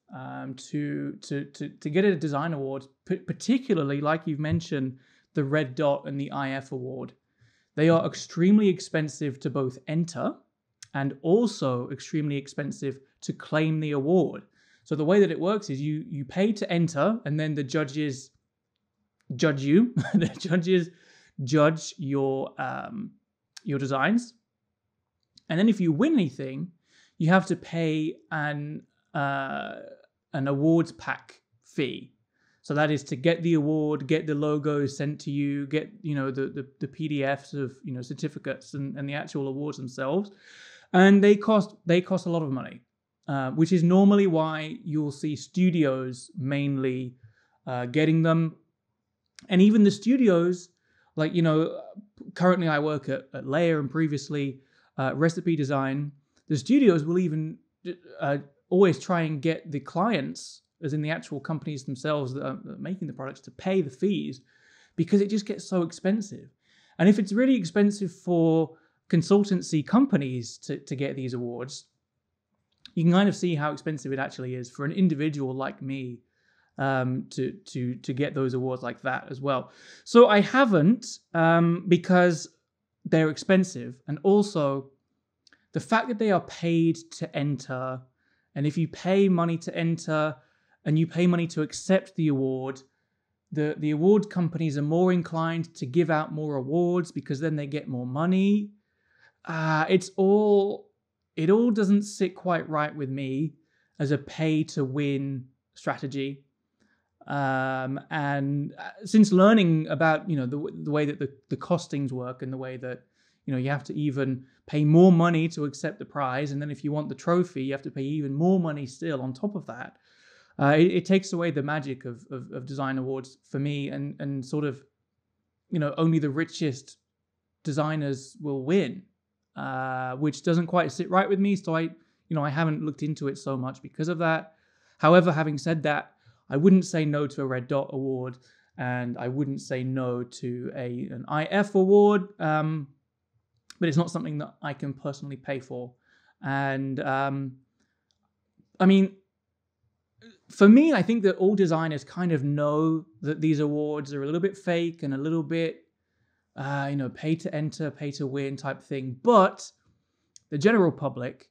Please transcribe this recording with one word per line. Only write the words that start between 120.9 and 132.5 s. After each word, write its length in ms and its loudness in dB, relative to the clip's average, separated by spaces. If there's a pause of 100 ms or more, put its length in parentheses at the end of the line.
takes 260 2
away 180 -2
the 120 -4
magic 420 -6
of, 260 -12
of, 220 -12
of 140 -12
design 320 -6
awards 400 -8 (100)
for 100 -6
me 300 -4
and, 320 -8
and 240 -6
sort 180 -4
of, 200 -6 (880)
you 80 -2
know, 180 -2
only 220 2
the 100 -2
richest 720 -6 (640)
designers 800 -4
will 200 -4
win, 400 0 (540)
uh, 600 -6
which 260 -4
doesn't 240 2
quite 260 0
sit 160 -8
right 200 2
with 100 2
me. 180 2
So 180 -4
I, 80 0
you 540 -10
know, 80 -2
I 60 -2